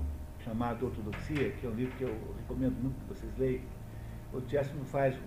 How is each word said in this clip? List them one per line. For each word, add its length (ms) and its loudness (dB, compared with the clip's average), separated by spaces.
chamado 460 0
Ortodoxia, 680 0
que 160 -4
é 20 0
um 40 -2
livro 240 0
que 60 0
eu 140 0
recomendo 420 2
muito 200 2
que 80 -6
vocês 280 -6
leiam, 240 4
o 80 -2
Chesterton 460 0
faz 420 4